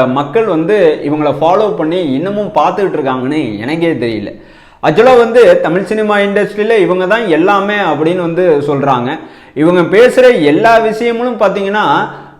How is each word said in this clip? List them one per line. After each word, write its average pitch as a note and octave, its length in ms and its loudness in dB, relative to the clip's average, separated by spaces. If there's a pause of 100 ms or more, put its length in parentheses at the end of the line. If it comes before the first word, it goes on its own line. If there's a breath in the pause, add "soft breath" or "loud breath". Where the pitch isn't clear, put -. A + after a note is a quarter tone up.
மக்கள் C#3+ 380 -2
வந்து E3+ 580 0
இவங்கள D3 280 -2
ஃபாலோ F3 440 0
பண்ணி E3 380 -2
இன்னமும் G3 420 -4
பார்த்துக்கிட்டு E3 440 -2
இருக்காங்கன்னு C3 600 -4
எனக்கே D#3+ 340 -2
தெரியல. A2+ 480 -6 (420 loud breath)
ஆக்சுவலா A3+ 340 4
வந்து A3+ 440 4
தமிழ் F3 220 -2
சினிமா G#3+ 340 -2
இண்டஸ்ட்ரியில G3+ 600 0
இவங்க F3+ 280 0
தான் A3 220 0
எல்லாமே G3 480 2
அப்படின்னு E3+ 460 -2
வந்து E3 460 0
சொல்றாங்க. C#3 520 -2 (340 loud breath)
இவங்க F3 280 2 (160)
பேசுற A#3+ 460 4
எல்லா G#3 340 4
விஷயங்களும் A#3 640 -2
பார்த்தீங்கன்னா, G3 680 0 (300 loud breath)